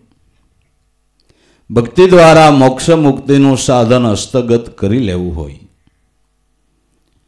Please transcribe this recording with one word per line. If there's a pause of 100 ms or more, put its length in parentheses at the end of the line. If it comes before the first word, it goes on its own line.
(1700)
ભક્તિ
દ્વારા
મોક્ષ
મુક્તિનું
સાધન
હસ્તગત
કરી
લેવું
હોય, (1700)